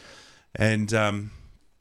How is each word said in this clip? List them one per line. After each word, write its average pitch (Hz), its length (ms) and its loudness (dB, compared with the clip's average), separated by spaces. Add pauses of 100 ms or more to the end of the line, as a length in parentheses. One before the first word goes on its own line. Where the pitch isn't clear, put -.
(540)
And, 107 380 2
um, 104 380 0 (500)